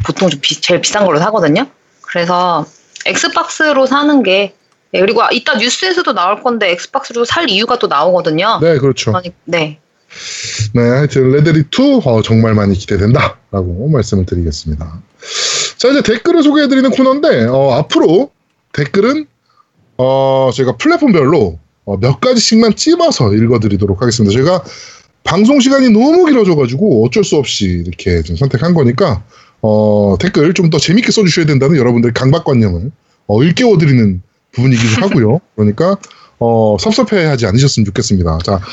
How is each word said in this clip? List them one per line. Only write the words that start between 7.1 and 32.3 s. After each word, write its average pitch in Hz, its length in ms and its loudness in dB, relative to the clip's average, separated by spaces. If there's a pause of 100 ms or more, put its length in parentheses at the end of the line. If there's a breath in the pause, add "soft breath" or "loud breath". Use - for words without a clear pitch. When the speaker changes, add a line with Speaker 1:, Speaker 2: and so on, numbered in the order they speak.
Speaker 1:
살 330 240 -4
이유가 226 280 -2
또 220 100 -2
나오거든요. 170 720 0
Speaker 2:
네, 160 160 2
그렇죠. 127 340 -2
Speaker 1:
그러니-, 180 220 -6 (100)
네. 156 360 -6 (920 loud breath)
Speaker 2:
네, 120 80 2
하여튼 131 520 2
레데리 151 360 2
투, 269 360 2
어, 117 160 2
정말 113 320 2
많이 101 220 2
기대된다라고 101 1160 -2
말씀을 104 340 0
드리겠습니다. 80 760 -6 (760 loud breath)
자, 240 120 0
이제 277 120 0
댓글을 247 420 0
소개해드리는 269 480 2
코너인데, 262 540 2
어, 135 280 2
앞으로 196 580 0 (420)
댓글은, 220 540 -2 (720)
어, 135 560 2
저희가 123 240 -2
플랫폼별로, 165 800 2 (260)
어, 101 120 -4
몇 127 220 0
가지씩만 226 560 2
찝어서 311 580 0
읽어드리도록 104 680 0
하겠습니다. 110 320 0
저희가 165 300 0 (600 loud breath)
방송 220 360 2
시간이 262 300 2
너무 294 360 4
길어져가지고 160 800 2
어쩔 131 180 0
수 151 140 -2
없이 131 280 -4 (200)
이렇게 87 360 -2
좀 82 140 -6
선택한 135 380 0
거니까, 120 500 0 (380 soft breath)
어, 107 580 2
댓글 170 340 0
좀 170 160 0
더 151 80 0
재밌게 202 340 0
써주셔야 175 340 0
된다는 147 320 2
여러분들의 120 360 2
강박관념을, 127 800 0 (360)